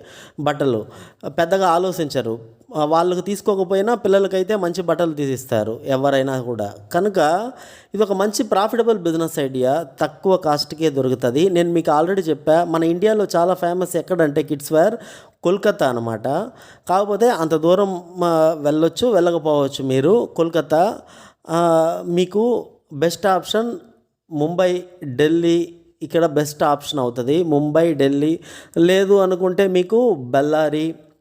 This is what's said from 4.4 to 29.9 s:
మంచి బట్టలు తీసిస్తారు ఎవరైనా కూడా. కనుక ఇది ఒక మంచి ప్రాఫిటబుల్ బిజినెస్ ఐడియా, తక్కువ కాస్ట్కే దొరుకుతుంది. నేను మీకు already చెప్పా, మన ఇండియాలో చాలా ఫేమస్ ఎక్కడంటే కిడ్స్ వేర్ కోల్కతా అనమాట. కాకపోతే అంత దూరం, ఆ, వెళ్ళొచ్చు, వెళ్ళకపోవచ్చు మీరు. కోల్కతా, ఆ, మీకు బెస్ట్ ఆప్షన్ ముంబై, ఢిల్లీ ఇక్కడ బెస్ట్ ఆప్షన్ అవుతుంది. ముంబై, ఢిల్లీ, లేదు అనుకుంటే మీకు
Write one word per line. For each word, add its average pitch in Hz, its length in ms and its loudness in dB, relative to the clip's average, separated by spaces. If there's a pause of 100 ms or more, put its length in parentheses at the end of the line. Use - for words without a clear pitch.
మంచి 175 260 -4
బట్టలు 165 320 0
తీసిస్తారు 123 720 -4
ఎవరైనా 135 560 0
కూడా. 107 320 -6 (200)
కనుక 190 580 0 (420)
ఇది 202 100 0
ఒక 202 100 -2
మంచి 208 300 0
ప్రాఫిటబుల్ 214 540 0
బిజినెస్ 165 420 -2
ఐడియా, 131 460 0 (160)
తక్కువ 170 360 0
కాస్ట్కే 156 520 0
దొరుకుతుంది. 131 600 0
నేను 175 220 2
మీకు 165 200 0
already 170 300 2
చెప్పా, 160 420 2
మన 165 200 0
ఇండియాలో 190 520 2
చాలా 175 180 2
ఫేమస్ 180 440 -4
ఎక్కడంటే 156 460 0
కిడ్స్ 143 300 -6
వేర్ 180 220 4 (480)
కోల్కతా 180 440 0
అనమాట. 117 360 -4 (680)
కాకపోతే 202 400 2
అంత 165 260 -2
దూరం, 180 460 2 (220)
ఆ, 165 360 2
వెళ్ళొచ్చు, 156 480 0
వెళ్ళకపోవచ్చు 151 800 0
మీరు. 151 480 2
కోల్కతా, 165 580 0 (560)
ఆ, 165 560 2
మీకు 180 600 0 (280)
బెస్ట్ 170 340 -2
ఆప్షన్ 196 440 0 (600)
ముంబై, 175 520 0 (220)
ఢిల్లీ 165 720 0 (280)
ఇక్కడ 165 220 0
బెస్ట్ 147 380 0
ఆప్షన్ 147 360 -2
అవుతుంది. 127 440 0
ముంబై, 151 500 2
ఢిల్లీ, 143 460 0 (380)
లేదు 190 360 4
అనుకుంటే 185 540 2
మీకు 190 460 2